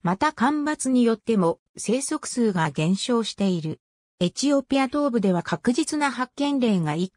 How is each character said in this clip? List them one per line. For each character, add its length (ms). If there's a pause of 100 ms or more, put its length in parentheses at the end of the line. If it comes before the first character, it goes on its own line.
ま 140
た 160
干 320
ば 120
つ 120
に 140
よ 100
っ 40
て 200
も、 220 (180)
生 240
息 260
数 240
が 200
減 240
少 280
し 120
て 120
い 140
る。 180 (400)
エ 100
チ 220
オ 100
ピ 180
ア 80
東 240
部 100
で 100
は 100
確 320
実 240
な 140
発 240
見 240
例 200
が 160
一 220